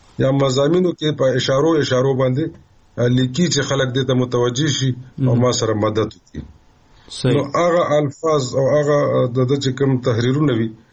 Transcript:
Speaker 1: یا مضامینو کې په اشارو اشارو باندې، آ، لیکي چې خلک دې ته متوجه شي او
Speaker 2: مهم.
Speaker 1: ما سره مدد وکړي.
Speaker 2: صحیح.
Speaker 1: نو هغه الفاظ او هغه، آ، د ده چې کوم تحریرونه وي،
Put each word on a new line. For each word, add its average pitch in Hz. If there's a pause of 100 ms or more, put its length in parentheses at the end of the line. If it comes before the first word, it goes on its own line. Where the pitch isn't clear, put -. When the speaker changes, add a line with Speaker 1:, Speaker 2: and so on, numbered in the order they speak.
(200)
Speaker 1:
یا 131
مضامینو 139
کې 151
په 135 (100)
اشارو 139
اشارو 135
باندې، 131 (480)
آ، 120
لیکي 127
چې 143
خلک 135
دې 127
ته 131
متوجه 123
شي 131
او -
Speaker 2:
مهم. 123
Speaker 1:
ما 123
سره 113
مدد 107
وکړي. - (680)
Speaker 2:
صحیح. -
Speaker 1:
نو 143
هغه 156
الفاظ 147
او 135 (120)
هغه، 147
آ، 131
د 123
ده 143
چې -
کوم 135
تحریرونه 127
وي، 110 (240)